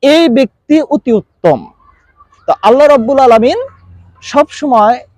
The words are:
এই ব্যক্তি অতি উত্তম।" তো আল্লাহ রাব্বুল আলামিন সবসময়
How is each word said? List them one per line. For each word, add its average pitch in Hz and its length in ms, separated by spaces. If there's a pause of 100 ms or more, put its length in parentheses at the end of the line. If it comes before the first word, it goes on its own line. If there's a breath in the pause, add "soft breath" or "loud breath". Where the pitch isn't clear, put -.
এই 311 260
ব্যক্তি 269 540
অতি 254 300
উত্তম।" 151 540 (800)
তো - 60 (100)
আল্লাহ 254 240
রাব্বুল 269 320
আলামিন 247 400 (640)
সবসময় 247 840 (100)